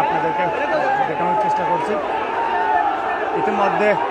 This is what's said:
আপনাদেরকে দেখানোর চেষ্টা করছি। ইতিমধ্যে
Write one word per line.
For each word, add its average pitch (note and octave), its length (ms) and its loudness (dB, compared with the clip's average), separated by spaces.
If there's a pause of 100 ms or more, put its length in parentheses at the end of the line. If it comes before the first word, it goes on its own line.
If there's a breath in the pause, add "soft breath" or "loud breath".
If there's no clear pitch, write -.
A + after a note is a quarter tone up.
আপনাদেরকে - 420 0 (640)
দেখানোর G#5+ 340 0
চেষ্টা G#5+ 280 0
করছি। - 220 0 (1500)
ইতিমধ্যে G#3 560 2 (160)